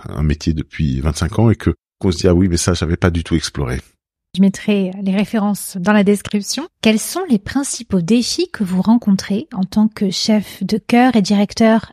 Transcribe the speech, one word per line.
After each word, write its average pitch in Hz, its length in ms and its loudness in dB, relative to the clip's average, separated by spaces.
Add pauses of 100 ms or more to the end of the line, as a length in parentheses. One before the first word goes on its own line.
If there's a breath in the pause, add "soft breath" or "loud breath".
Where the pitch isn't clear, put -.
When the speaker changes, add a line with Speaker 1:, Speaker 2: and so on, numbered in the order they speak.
Speaker 1:
un 50 140 -6
métier 78 320 0
depuis 71 460 -4
vingt-cinq 78 380 -4
ans 113 120 6
et 101 60 2
que, - 180 0 (240)
qu'on 98 120 0
se 87 60 0
dit, « 95 120 0
Ah 90 60 6
oui, 92 140 4
mais 85 80 0
ça, - 160 0
j'avais 85 240 -2
pas 92 140 2
du 85 120 0
tout 85 140 -2
exploré. » 69 440 -4 (560)
Speaker 2:
Je 180 60 4
mettrai 196 500 0 (100)
les 190 140 0
références 202 640 -2
dans 185 120 2
la 208 120 4
description. 208 640 -2 (140)
Quels 220 160 4
sont 349 320 -6
les 220 80 2
principaux 233 640 -4
défis 233 500 0
que - 100 -6
vous 185 200 -2
rencontrez 208 720 0
en 190 120 -4
tant 214 240 2
que 208 220 -4
chef - 520 -2
de 208 160 -2
chœur 240 380 4
et 214 60 4
directeur 208 720 2